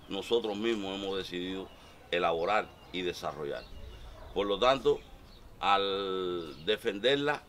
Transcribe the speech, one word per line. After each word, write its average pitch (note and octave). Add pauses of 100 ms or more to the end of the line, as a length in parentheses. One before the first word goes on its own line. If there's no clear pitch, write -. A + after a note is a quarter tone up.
nosotros G#2+
mismos G#2
hemos G2
decidido F#2 (420)
elaborar F2 (240)
y F#2
desarrollar. D2+ (680)
Por G2+
lo G2+
tanto, C3 (580)
al F#2+
defenderla A#2+